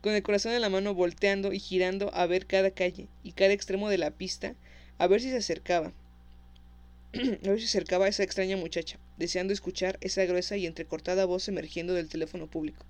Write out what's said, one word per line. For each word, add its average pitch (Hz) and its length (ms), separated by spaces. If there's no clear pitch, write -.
Con 214 140
el 202 80
corazón 208 300
en 240 100
la 208 80
mano, 196 240
volteando 196 580
y 196 60
girando 185 560
a 180 100
ver 175 220
cada 190 240
calle 180 380
y 185 100
cada 196 200
extremo 202 380
de 190 80
la 151 120
pista, - 440
a 180 100
ver 196 140
si 262 80
se 262 80
acercaba. 180 560
<clears throat> - 0
A 240 360
ver 208 120
si 226 60
se - 100
acercaba 185 320
esa 208 140
extraña 190 340
muchacha, 165 420
deseando 185 340
escuchar 190 480
esa 190 240
gruesa 180 320
y 190 80
entrecortada 170 640
voz 180 220
emergiendo 170 440
del 170 160
teléfono 160 380
público. 156 440